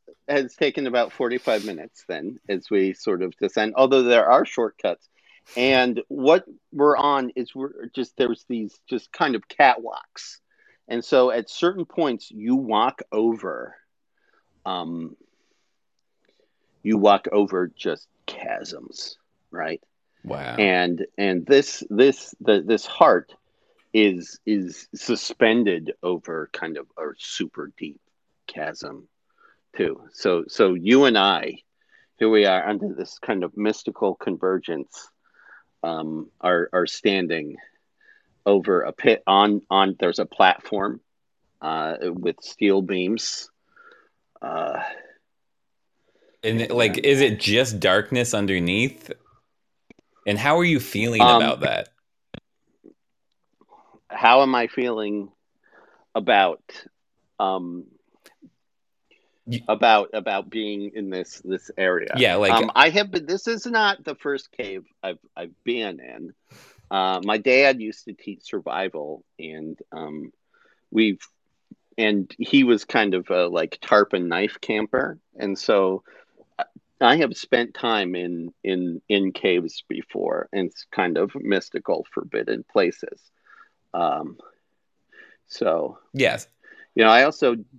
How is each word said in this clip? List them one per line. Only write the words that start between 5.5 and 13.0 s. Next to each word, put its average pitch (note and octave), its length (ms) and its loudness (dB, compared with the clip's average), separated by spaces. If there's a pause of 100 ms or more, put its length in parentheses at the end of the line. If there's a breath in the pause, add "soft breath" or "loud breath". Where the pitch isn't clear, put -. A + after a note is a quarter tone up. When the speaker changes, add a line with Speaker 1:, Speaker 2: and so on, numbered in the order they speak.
Speaker 1:
And B2 500 2
what C#3+ 380 2 (260)
we're C#3+ 260 2
on C#3 380 0
is B2 180 -8
we're C3+ 400 -12
just, B2 240 -8
there's A#2+ 300 -2
these A2+ 320 -8 (100)
just - 220 -8
kind C#3+ 240 -2
of G#2 120 -8
catwalks. - 920 -2 (480)
And A#2+ 160 -6
so B2+ 260 4
at A#2 200 -4
certain F3 360 -2
points, C3+ 460 -6
you A2+ 240 -2
walk A#2 460 0 (100)